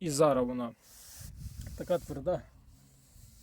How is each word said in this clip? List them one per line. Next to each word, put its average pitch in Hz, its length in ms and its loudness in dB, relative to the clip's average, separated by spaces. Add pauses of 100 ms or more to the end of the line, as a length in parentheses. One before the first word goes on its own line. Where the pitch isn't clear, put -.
і 170 100 0
зараз 135 360 6
вона 123 280 -4 (1000)
така 170 220 2
тверда. 151 440 -2 (1000)